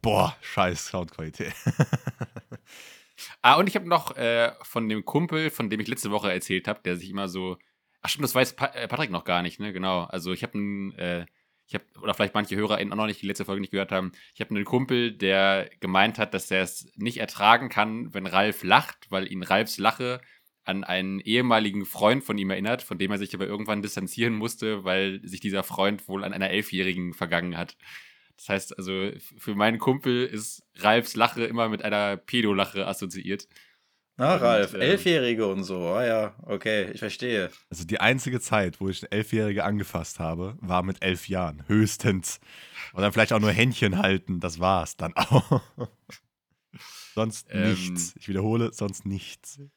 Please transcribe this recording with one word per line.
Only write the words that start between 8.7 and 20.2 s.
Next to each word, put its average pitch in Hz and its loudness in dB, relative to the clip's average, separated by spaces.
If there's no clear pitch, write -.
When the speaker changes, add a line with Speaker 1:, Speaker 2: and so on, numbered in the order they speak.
Speaker 2:
äh, 120 -8
Patrick 120 -2
noch 85 -4
gar 87 2
nicht, 87 -4
ne, 104 -6
genau. 92 0
Also 90 -6
ich 90 -4
hab - -8
'n, 101 -6
äh, 87 -4
ich - -14
hab, 98 -4
oder 104 0
vielleicht 101 0
manche 104 -2
HörerInnen 101 0
auch 104 -4
noch 107 0
nicht, 104 -6
die 101 -6
letzte 98 -4
Folge 98 -4
nicht 98 -6
gehört 98 -2
haben, 92 -2
ich - -20
hab 110 -6
'nen 104 0
Kumpel, 123 0
der 98 4
gemeint 98 0
hat, 110 -4
dass 95 -6
er 95 0
es - -10
nicht 120 -6
ertragen 113 4
kann, 110 -2
wenn 95 -6
Ralf 95 2
lacht, 110 4
weil 95 -4
ihn 92 -6
Ralfs 101 2
Lache 123 0